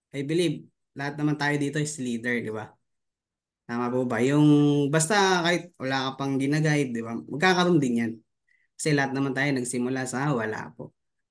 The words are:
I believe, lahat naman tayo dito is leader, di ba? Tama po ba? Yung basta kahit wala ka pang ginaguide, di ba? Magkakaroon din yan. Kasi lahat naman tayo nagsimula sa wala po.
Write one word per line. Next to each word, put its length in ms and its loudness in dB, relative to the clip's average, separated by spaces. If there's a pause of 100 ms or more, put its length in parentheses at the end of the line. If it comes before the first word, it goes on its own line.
(140)
I 120 -6
believe, 400 0 (320)
lahat 200 -6
naman 200 0
tayo 200 0
dito 240 -2
is 160 -6
leader, 440 -2
di 120 -8
ba? 160 -10 (960)
Tama 240 -2
po 160 0
ba? 160 0
Yung 240 4 (480)
basta 480 2
kahit 400 0
wala 140 -2 (100)
ka 40 -4 (120)
pang 160 -2
ginaguide, 560 2
di 80 -6
ba? 160 -8
Magkakaroon 640 2
din 200 0
yan. 100 -2 (680)
Kasi 160 0
lahat 200 0
naman 200 -2
tayo 200 0
nagsimula 520 -4
sa 280 -2
wala 420 -6
po. 180 -16 (360)